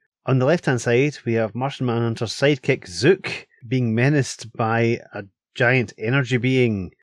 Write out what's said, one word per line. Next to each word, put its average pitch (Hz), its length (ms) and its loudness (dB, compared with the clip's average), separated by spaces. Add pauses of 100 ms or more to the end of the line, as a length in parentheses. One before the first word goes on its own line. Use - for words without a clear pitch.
(260)
On 131 140 2
the 127 60 2
left-hand 139 340 2
side, 127 460 0
we 117 80 -2
have 113 200 -2
Martian 131 320 -6
Manhunter's 117 460 -2
sidekick, 139 560 0
Zook, 117 580 0 (220)
being 120 260 0
menaced 127 600 0
by 117 480 0 (120)
a 101 120 -12 (280)
giant 123 440 2
energy 127 400 0
being 113 540 0 (120)